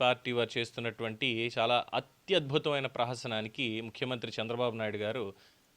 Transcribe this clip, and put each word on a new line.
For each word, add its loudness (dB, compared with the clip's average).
పార్టీ 4
వారు 2
చేస్తున్నటువంటి -2
చాలా 4
అత్యద్భుతమైన 0
ప్రహసనానికి -2
ముఖ్యమంత్రి -4
చంద్రబాబు 0
నాయుడు -2
గారు -2